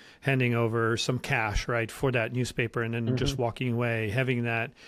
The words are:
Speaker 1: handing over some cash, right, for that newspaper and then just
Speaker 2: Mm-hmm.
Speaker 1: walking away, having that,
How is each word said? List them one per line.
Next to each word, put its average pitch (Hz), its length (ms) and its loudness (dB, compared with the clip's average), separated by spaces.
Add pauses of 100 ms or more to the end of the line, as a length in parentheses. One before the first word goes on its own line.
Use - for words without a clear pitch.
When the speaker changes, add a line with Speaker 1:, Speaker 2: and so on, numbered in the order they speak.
(200)
Speaker 1:
handing 127 340 2
over 117 420 2
some 123 240 -2
cash, 110 480 0
right, 117 220 0
for - 200 0
that 123 220 0
newspaper 120 500 -2
and 113 120 -2
then 117 220 0
just 135 180 0
Speaker 2:
Mm-hmm. 123 80 -2
Speaker 1:
walking 120 320 -2
away, 117 360 0
having 123 320 0
that, 117 300 -2 (160)